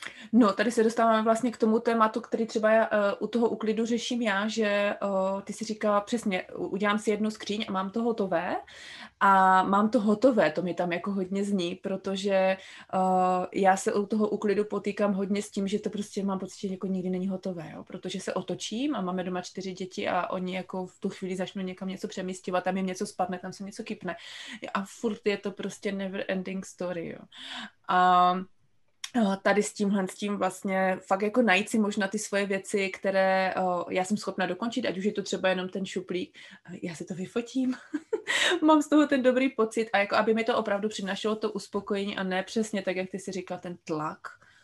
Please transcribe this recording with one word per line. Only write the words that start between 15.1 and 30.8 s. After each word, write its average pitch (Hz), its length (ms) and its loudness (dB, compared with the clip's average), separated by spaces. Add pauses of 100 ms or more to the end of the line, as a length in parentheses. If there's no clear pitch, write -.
hodně 202 300 0
s - 80 -12
tím, 196 180 -2
že 202 100 0
to 208 120 -4
prostě 202 340 -6
mám 190 140 -2
pocit, 185 220 -10
že 208 80 -4
jako 190 180 -6
nikdy 185 240 -2
není 185 180 -2
hotové, 180 460 -6
jo? 170 100 -14
Protože 185 360 -8
se - 140 -6
otočím 214 600 -4
a 208 60 -2
máme 185 240 -2
doma 180 180 -4
čtyři 190 300 -8
děti 190 360 -6
a 180 220 0
oni 185 260 -4
jako 185 300 -6
v - 140 -20
tu 202 80 -4
chvíli 185 280 -6
začnou 185 260 -6
někam 185 260 -8
něco 190 200 -8
přemístěvat, 185 560 -4
tam 185 120 0
jim 190 100 0
něco 185 200 -4
spadne, 185 320 -4
tam 185 140 -10
se 196 120 -12
něco 202 180 -12
kypne. 180 340 -8 (580)
A 196 100 -2 (160)
furt 214 260 -2
je 202 120 2
to 202 120 -6
prostě 196 420 -6
never 196 360 -6
ending 190 380 -6
story, 175 420 -8
jo. - 100 -12 (680)
A 180 460 6 (840)
eh, 196 260 4
tady 202 200 6
s 208 100 -4
tímhle, 196 360 0
s - 60 -12
tím 202 220 -4
vlastně 190 720 0